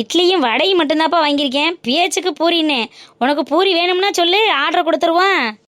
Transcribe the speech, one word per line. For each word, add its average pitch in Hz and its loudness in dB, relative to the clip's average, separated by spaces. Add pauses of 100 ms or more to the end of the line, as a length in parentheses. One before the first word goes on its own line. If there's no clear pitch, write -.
இட்லியும் 349 0
வடையும் 339 0
மட்டும்தான்ப்பா 311 0
வாங்கியிருக்கேன். 294 -2 (120)
பேச்சுக்கு 330 -2 (100)
பூரின்னு. 311 0 (420)
உனக்கு 285 0
பூரி 370 2
வேணும்னா 370 0 (100)
சொல்லு, 349 2 (220)
ஆர்டர் 320 0
கொடுத்துருவோம். 339 2 (280)